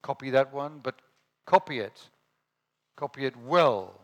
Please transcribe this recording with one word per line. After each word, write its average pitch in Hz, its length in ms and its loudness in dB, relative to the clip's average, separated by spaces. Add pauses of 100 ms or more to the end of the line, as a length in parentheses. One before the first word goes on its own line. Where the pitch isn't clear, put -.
Copy 135 280 -8
that 135 220 2
one, 147 260 -10
but 131 240 -12 (420)
copy 151 360 2
it. - 300 -12 (840)
Copy 135 320 -8
it 123 100 -6
well. 120 680 0